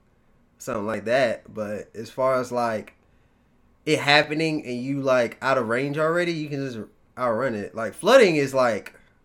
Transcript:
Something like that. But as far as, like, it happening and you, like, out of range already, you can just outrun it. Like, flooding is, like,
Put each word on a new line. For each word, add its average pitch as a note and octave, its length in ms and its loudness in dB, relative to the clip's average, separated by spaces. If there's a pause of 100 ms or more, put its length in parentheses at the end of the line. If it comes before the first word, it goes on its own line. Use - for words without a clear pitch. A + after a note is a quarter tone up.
(580)
Something G#2+ 280 -6
like G#2+ 180 -6
that. A#2+ 480 0
But G#2 420 -8
as A2+ 160 -12
far C3 300 0
as, B2 100 -6
like, A#2 440 -4 (920)
it D3+ 140 2
happening D3+ 640 2
and B2 160 -6
you, C#3 180 -4
like, B2+ 420 2
out C3 160 2
of A2+ 100 -2
range C#3 300 -2
already, E3+ 340 0
you D3+ 160 -6
can C#3 180 -6
just A#2 120 -8 (380)
outrun A#2+ 380 -2
it. G2+ 200 -8
Like, A2 200 -6
flooding G3+ 420 6
is, C#3 180 0
like, A#2+ 400 0 (300)